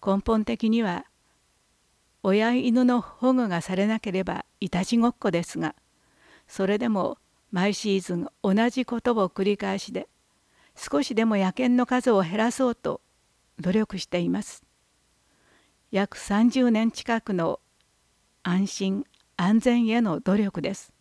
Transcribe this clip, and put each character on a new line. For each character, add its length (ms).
根 160
本 240
的 240
に 120
は、 240
親 300
犬 320
の 160
保 320
護 140
が 140
さ 140
れ 100
な 140
け 120
れ 120
ば 220
い 100
た 140
ち 140
ご 120
っ 100
こ 100
で 140
す 160
が、 160
そ 180
れ 120
で 120
も 280
毎 220
シ 240
ー 40
ズ 140
ン 120
同 280
じ 160
こ 160
と 100
を 180
繰 140
り 140
返 200
し 160
で、 140
少 280
し 100
で 120
も 100
野 180
犬 240
の 80
数 260
を 100
減 160
ら 140
そ 180
う 60
と 260
努 120
力 280
し 80
て 120
い 100
ま 120
す。 220
約 260
三 320
十 220
年 200
近 300
く 140
の 240
安 260
心 380
安 240
全 280
へ 140
の 180
努 180
力 240
で 120
す。 280